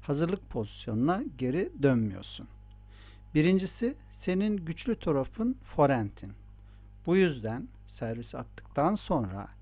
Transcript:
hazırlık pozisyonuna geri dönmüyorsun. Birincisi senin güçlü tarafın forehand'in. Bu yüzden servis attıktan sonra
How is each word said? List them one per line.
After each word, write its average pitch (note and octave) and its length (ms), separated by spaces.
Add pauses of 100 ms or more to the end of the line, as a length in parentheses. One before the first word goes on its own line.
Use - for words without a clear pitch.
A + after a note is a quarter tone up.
hazırlık E3+ 480
pozisyonuna A#2+ 720 (160)
geri C3 340 (100)
dönmüyorsun. A2 680 (840)
Birincisi F#3+ 600 (300)
senin G3+ 320
güçlü E3+ 420
tarafın F#3+ 580 (200)
forehand'in. C3+ 560 (760)
Bu E3+ 100
yüzden C3+ 520 (300)
servis A#2 360
attıktan D3 600
sonra G2+ 520 (140)